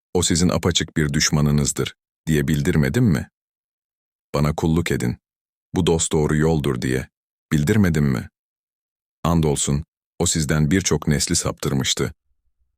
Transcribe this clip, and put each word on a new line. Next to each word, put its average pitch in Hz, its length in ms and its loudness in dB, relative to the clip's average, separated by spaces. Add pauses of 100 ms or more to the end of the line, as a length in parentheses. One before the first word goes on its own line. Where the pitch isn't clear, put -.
(140)
o 90 100 2
sizin 90 260 0
apaçık 82 480 -2
bir 76 160 0
düşmanınızdır.' 73 800 0 (320)
diye 73 200 2
bildirmedim 78 580 0
mi? 76 240 0 (1040)
'Bana 76 200 0
kulluk 82 360 0
edin, 60 260 -2 (580)
bu 82 120 2
dosdoğru 80 480 2
yoldur.' 76 460 0
diye 64 260 -4 (440)
bildirmedim 78 540 2
mi? 64 240 -2 (920)
Andolsun, 76 600 0 (360)
o 85 60 -2
sizden 78 460 0
birçok 85 360 0
nesli 76 280 0
saptırmıştı. - 800 -4 (640)